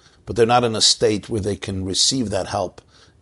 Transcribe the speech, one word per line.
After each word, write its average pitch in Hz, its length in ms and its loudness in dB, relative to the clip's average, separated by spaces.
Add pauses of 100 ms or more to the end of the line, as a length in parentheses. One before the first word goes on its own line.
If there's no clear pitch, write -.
(260)
but 98 100 -8
they're 117 100 4
not 123 180 4
in 113 120 0
a 101 60 -2
state 110 480 2
where 110 120 -2
they 101 160 -4
can 95 280 -6
receive 107 440 -2
that 95 180 -4
help, 101 340 -6 (400)